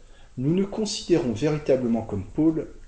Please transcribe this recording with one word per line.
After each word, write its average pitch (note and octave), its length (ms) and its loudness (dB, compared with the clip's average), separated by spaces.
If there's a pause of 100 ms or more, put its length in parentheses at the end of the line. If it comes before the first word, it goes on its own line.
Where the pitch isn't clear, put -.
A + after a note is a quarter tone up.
(380)
nous C3+ 160 2
ne G3 120 2
considérons F#3+ 680 0
véritablement B2 720 2
comme G2 240 -6
pôle D#3 480 0 (140)